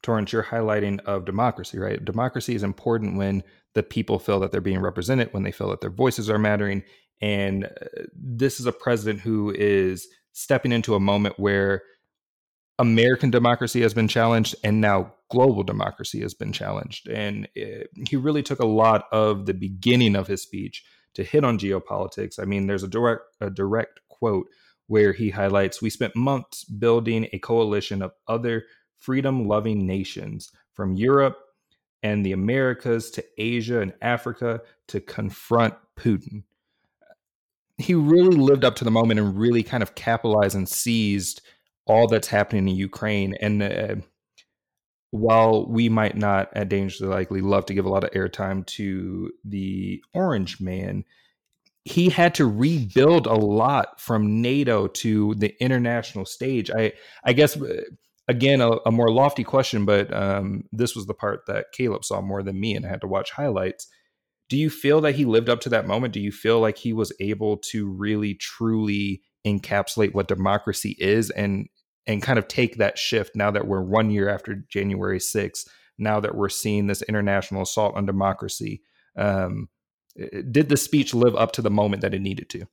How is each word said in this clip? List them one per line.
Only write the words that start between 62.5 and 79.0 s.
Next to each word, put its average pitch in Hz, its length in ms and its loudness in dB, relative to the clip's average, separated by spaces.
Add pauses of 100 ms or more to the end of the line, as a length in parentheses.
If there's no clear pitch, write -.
me 104 160 -2
and 101 120 -6
I 92 40 -8
had 98 120 -8
to 101 60 -8
watch 95 240 -4
highlights. 95 580 -4 (580)
Do 131 100 -2
you 156 120 2
feel 147 320 2
that 143 140 2
he 143 100 2
lived 113 240 4
up 120 120 2
to 127 80 -6
that 117 160 0
moment? 113 280 -2
Do 104 80 -4
you 101 100 -4
feel 113 300 2
like 110 160 2
he 117 160 -4
was 110 260 -2
able 104 380 -2
to 107 280 -6
really, 104 480 -2
truly 104 880 -2 (240)
encapsulate 101 680 0
what 101 160 -2
democracy 101 720 -2
is 104 320 0
and, 101 360 -4 (400)
and 107 160 -2
kind 123 160 2
of - 80 -4
take 123 300 0
that 104 200 0
shift - 380 -2
now 104 160 0
that 101 160 -2
we're 95 140 -2
one 107 280 2
year 101 200 2
after 98 260 -6 (140)
January 98 500 -2
sixth, - 480 -4 (300)
now 107 240 0
that 104 140 -4
we're 101 120 -2
seeing 104 400 -2
this 101 140 -2
international 98 640 -2
assault 104 320 -2
on 101 100 -4
democracy? 98 760 -4 (360)